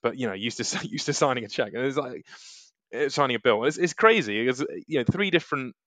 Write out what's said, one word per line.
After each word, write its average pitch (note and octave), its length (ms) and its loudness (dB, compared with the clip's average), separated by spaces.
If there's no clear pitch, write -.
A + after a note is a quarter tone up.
But, - 160 -2
you B2+ 100 -2
know, G2 60 -2
used A2 300 -4
to, - 240 -6
<laughs> - 0 -
used D#3 200 -6
to C#3+ 60 0
signing B2+ 300 2
a G#2 60 -10
check. G#2+ 240 -2
And A#2+ 100 -2
it's C3+ 140 0
like, B2+ 280 -6
it's C#3 260 -2
signing C3 200 2
a A2 40 0
bill. A2 260 4
It's, D3+ 120 0
it's E3+ 160 0
crazy. B2 540 4
It's, B2+ 160 0
you A#2 120 0
know, B2 40 0
three G3 260 2
different D3 460 -2